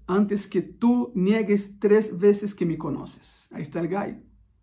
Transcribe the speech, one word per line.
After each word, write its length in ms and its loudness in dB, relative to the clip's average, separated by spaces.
antes 400 0
que 160 -2
tú 540 0
niegues 640 0
tres 400 2
veces 340 2
que 140 -2
me 100 -2
conoces". 760 -10
Ahí 120 -10
está 160 -8
el 80 -4
gallo. 320 -6